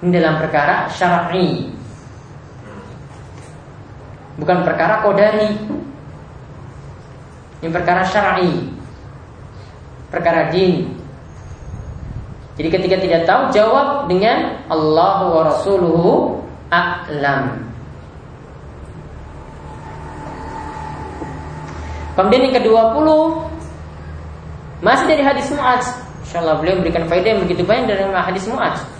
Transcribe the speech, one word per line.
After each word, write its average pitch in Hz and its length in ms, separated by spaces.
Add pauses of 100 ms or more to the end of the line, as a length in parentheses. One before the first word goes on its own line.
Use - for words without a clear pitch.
Ini 175 160
dalam 160 200
perkara 156 520
syar'i. 175 800 (2750)
Bukan 170 320
perkara 165 320
qadari. 214 560 (2000)
Ini 165 80
perkara 175 320
syar'i. 180 640 (1400)
Perkara 165 400
din. 180 400 (1700)
Jadi 151 80
ketika 185 320
tidak 170 240
tahu, 247 320
jawab 214 560
dengan, 202 560
"Allahu 165 560 (160)
wa - 20 (140)
rasuluhu 175 560 (560)
a'lam." 143 960 (4000)
Kemudian 240 320
yang 247 160
kedua 226 320
puluh, 311 480 (1400)
masih 226 240
dari 311 160
hadis 277 320
Mu'adz. 254 480 (240)
Insyaallah 156 400
beliau 185 160
memberikan 165 320
faedah 185 240
yang 190 80
begitu 175 240
banyak 226 240
dari 196 160
hadis 190 400
Mu'adz. 226 400 (120)